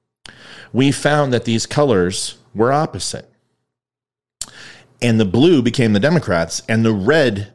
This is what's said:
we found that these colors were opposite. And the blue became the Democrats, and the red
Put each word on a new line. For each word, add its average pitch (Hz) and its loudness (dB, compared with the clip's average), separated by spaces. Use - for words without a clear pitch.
we 135 2
found 147 0
that 117 -2
these 113 -2
colors 98 0
were 113 0
opposite. 147 -6
And 120 2
the 110 4
blue 127 2
became 113 0
the 104 2
Democrats, 98 -2
and 113 2
the 113 2
red 107 -2